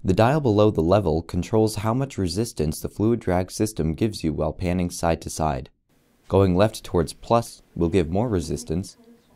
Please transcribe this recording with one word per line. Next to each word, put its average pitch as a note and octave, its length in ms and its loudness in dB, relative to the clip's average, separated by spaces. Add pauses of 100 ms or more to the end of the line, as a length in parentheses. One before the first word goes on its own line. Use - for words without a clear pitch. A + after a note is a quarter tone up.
The F#2+ 100 0
dial A#2+ 260 4
below G#2+ 300 4
the E2+ 120 0
level E2 420 2
controls G#2+ 540 0
how G#2+ 180 -2
much C3+ 220 -4
resistance F2 640 -2
the - 100 -8
fluid A2 320 0
drag F2+ 280 0
system D#2+ 460 -2
gives G#2+ 280 -2
you D#2 100 0
while D#2 200 -2
panning F2+ 380 -2
side E2 300 -2
to - 80 -10
side. C#2+ 420 -4 (560)
Going F#2+ 280 4
left G#2 280 2
towards E2+ 300 -2
plus - 480 -2 (120)
will E2 160 0
give E2 200 2
more G2+ 180 0
resistance, D#2+ 720 -4 (380)